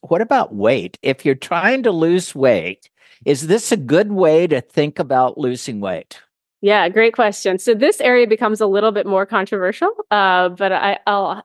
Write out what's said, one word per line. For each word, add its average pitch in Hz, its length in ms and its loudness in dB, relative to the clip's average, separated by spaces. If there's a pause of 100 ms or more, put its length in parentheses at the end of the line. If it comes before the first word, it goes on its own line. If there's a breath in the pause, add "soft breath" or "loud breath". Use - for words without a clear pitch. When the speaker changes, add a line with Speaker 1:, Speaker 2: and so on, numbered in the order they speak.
Speaker 1:
what 170 180 0
about 226 320 0
weight? 104 480 -2
If - 240 -4
you're 139 80 2
trying 190 500 -2
to 226 80 2
lose 175 440 0
weight, 104 560 0 (340 soft breath)
is 143 220 -2
this 220 240 0
a 226 60 2
good 165 360 0
way 175 340 4
to 139 140 0
think 151 360 -4
about 127 400 0
losing 123 440 -6
weight? 90 400 -8 (400)
Speaker 2:
Yeah, 202 280 2
great 226 240 2
question. 196 460 0
So 240 140 0
this 269 260 0
area 247 280 2
becomes 220 340 -2
a 214 60 2
little 208 240 2
bit 202 140 -4
more 196 200 0
controversial, 196 640 -2 (200)
uh, 185 380 2
but 190 220 -2
I, 196 360 -2
I'll 202 380 -2